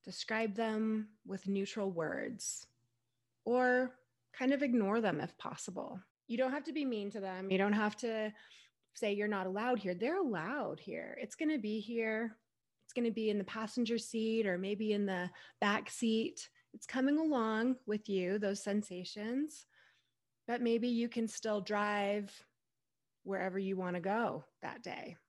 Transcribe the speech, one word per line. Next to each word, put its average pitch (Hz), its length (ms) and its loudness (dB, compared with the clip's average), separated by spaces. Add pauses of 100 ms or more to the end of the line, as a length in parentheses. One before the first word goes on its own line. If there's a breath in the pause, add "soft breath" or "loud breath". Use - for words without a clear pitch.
Describe 220 520 0
them 220 680 0
with 190 220 -6
neutral 196 460 0
words, - 760 -4 (760)
or 247 520 4 (360)
kind 262 180 2
of 277 120 4
ignore 233 360 4
them 175 220 2
if - 160 -6
possible. - 640 -10 (240)
You 233 100 -4
don't 254 140 2
have 294 140 -4
to 320 80 -8
be 302 100 -2
mean 214 280 -2
to 208 100 -6
them. 190 300 -4
You 190 60 4
don't 196 140 6
have 208 260 4
to 220 360 -2 (640 loud breath)
say, 208 160 2
"You're 208 140 0
not 196 180 0
allowed 214 340 0
here." 185 140 -2
They're 226 240 0
allowed 233 600 -2
here. - 420 -8
It's 214 140 -10
gonna 311 240 0
be 214 200 -2
here. 220 580 -2 (460)
It's - 100 -20
gonna 233 180 2
be 220 180 0
in 208 80 2
the 196 60 0
passenger 220 540 0
seat 220 500 0
or 180 100 2
maybe 208 360 0
in 202 120 4
the 180 240 0 (320 loud breath)
back 208 280 2
seat. - 600 0 (240 soft breath)
It's - 140 -16
coming 269 300 2
along 247 680 2
with 214 240 -2
you, 190 300 2
those 202 240 0
sensations. 208 1040 -2 (800 soft breath)
But 240 140 0
maybe 233 260 4
you 233 220 2
can 233 180 0
still 208 340 -2
drive 208 840 0 (800)
wherever 190 360 -2
you 190 180 -2
wanna 180 220 -2
go 190 460 0 (160)
that - 200 -8
day. - 360 -10 (120)